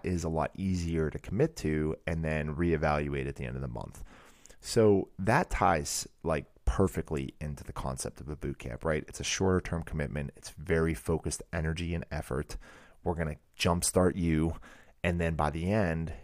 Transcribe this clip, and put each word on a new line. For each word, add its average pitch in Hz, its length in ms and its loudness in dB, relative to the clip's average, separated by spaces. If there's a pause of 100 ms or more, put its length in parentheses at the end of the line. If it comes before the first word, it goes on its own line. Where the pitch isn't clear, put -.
is 90 180 0
a 82 60 -2
lot 78 260 0
easier 85 540 0
to - 100 -6
commit 143 380 -2
to 78 380 0 (120)
and 80 160 -2
then 76 320 -2
reevaluate 73 720 2
at 69 80 -6
the 69 80 -8
end 62 120 -6
of 65 60 -6
the 67 60 -4
month. 57 340 -12 (600)
So 104 480 6 (100)
that 110 300 2
ties, 85 580 0 (160)
like, 78 220 0 (180)
perfectly 80 760 0
into 76 220 -6
the 67 100 -12
concept - 480 -6
of 62 80 -10
a 76 60 -8
boot 71 240 -6
camp, 60 260 -8
right? 78 220 2
It's - 120 -12
a - 40 -6
shorter 92 360 2
term 82 240 -2
commitment. 73 540 -4
It's - 140 -18
very 82 420 2
focused 78 480 -2 (100)
energy 82 440 -2
and 82 160 -4
effort. - 460 -4 (460)
We're 90 120 0
gonna 78 220 -2 (200)
jumpstart 87 580 4
you. 82 380 4 (500)
And 87 160 2
then 82 140 2
by 78 160 2
the 82 220 -2
end, 82 420 0 (100)